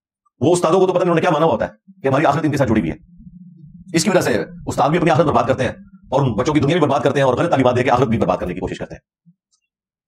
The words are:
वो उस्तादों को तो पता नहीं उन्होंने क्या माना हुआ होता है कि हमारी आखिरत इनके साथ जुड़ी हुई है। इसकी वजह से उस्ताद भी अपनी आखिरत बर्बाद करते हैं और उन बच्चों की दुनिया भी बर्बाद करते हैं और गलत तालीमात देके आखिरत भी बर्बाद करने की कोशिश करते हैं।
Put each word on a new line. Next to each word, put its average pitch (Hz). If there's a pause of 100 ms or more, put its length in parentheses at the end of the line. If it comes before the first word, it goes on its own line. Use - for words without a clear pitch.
(420)
वो 165
उस्तादों 175
को 185
तो 180
पता 175
नहीं 185
उन्होंने 170
क्या 180
माना 156
हुआ 156
होता 113
है - (180)
कि -
हमारी 135
आखिरत 143
इनके 143
साथ 135
जुड़ी 113
हुई 80
है। 76 (1000)
इसकी 185
वजह 175
से 104 (220)
उस्ताद 139
भी 170
अपनी 170
आखिरत 160
बर्बाद 123
करते 127
हैं - (260)
और 139
उन 120
बच्चों 151
की 151
दुनिया 151
भी 175
बर्बाद 147
करते 143
हैं 135
और 123
गलत 156
तालीमात 131
देके 123
आखिरत 127
भी 110
बर्बाद 90
करने 87
की 90
कोशिश 92
करते -
हैं। - (1080)